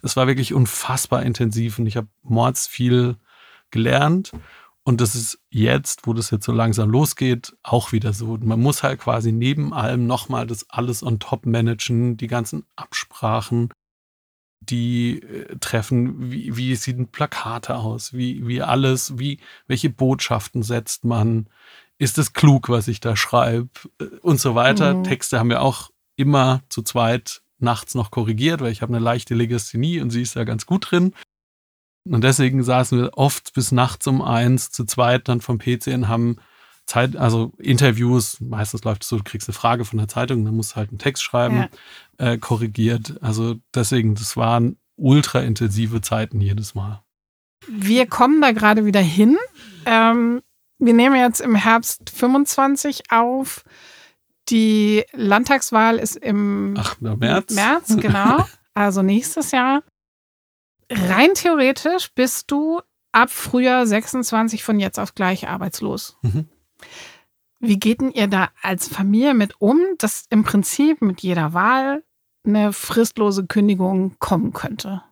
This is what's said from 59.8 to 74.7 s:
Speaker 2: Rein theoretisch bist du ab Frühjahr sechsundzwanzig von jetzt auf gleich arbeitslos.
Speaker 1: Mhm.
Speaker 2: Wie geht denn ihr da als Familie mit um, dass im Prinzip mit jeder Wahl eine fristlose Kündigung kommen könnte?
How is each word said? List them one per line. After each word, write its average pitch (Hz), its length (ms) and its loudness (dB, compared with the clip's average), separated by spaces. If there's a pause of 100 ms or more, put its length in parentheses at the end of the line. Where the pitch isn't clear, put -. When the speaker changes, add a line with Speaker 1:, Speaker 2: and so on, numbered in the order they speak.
Speaker 2:
Rein 214 440 4
theoretisch 311 800 0
bist - 340 -2
du 311 320 -2 (300)
ab 240 180 4
Frühjahr 254 560 2
sechsundzwanzig 220 800 -2
von 214 160 2
jetzt 196 200 -2
auf 196 140 -6
gleich 185 340 -2
arbeitslos. - 760 -8
Speaker 1:
Mhm. 127 240 -2 (1120)
Speaker 2:
Wie 220 180 2
geht 214 240 2
denn 262 80 0
ihr 214 180 0
da 190 220 0 (140)
als 185 240 -4
Familie 220 480 2
mit 208 240 0
um, 233 200 4 (200)
dass - 320 -4
im 214 120 4
Prinzip 277 600 2
mit 190 180 0
jeder 170 320 0
Wahl 262 500 0 (400)
eine 208 300 2
fristlose 208 720 0
Kündigung 190 720 2
kommen - 360 -2
könnte? 196 580 -8